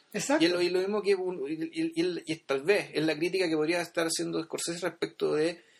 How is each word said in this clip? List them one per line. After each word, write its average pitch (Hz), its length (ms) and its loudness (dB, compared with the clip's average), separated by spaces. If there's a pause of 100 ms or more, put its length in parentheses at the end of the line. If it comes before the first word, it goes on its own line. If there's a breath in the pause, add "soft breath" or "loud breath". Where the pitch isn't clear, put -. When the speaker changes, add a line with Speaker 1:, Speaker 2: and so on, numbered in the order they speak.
(140)
Speaker 1:
Exacto. 285 300 2
Speaker 2:
Y 330 40 8
es 359 60 2
lo, 349 80 0
y 175 80 4
lo 185 100 2
mismo 202 220 0
que 196 140 4
un, 180 340 -4
y, 160 40 -4
y, 160 420 -4
y, 170 300 0
y 156 120 -4
tal 139 260 -2
vez 170 300 2
es 156 120 0
la 156 100 2
crítica 175 320 0
que 160 80 2
podría 160 260 2
estar 170 260 -2
haciendo 165 360 -2
Scorsese 170 440 -6
respecto 156 480 -2
de 165 260 0 (180 soft breath)